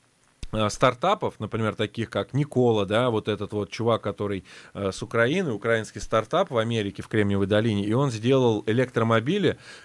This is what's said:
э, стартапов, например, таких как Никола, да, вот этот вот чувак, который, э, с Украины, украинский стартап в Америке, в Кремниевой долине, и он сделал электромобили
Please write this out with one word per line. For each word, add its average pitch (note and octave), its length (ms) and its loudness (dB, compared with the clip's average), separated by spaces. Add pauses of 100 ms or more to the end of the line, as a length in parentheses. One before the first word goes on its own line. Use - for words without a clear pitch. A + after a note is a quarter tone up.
(520)
э, G#2+ 180 0
стартапов, B2+ 720 0
например, A2 360 -2
таких A2 340 -4
как G2+ 240 -4
Никола, B2 520 2
да, A2+ 240 0
вот G#2+ 180 -2
этот G#2 260 -4
вот G#2 160 -4
чувак, A2+ 320 -2
который, G2+ 420 -6 (300)
э, G2 180 -4
с - 120 -12
Украины, B2+ 480 0
украинский A2 500 -2
стартап D3 500 0
в B2 60 -2
Америке, A2 440 -2
в - 60 -16
Кремниевой G2+ 400 2
долине, G#2 380 2
и G#2+ 80 0
он C3+ 180 2
сделал A#2 540 2
электромобили A#2 920 2 (280)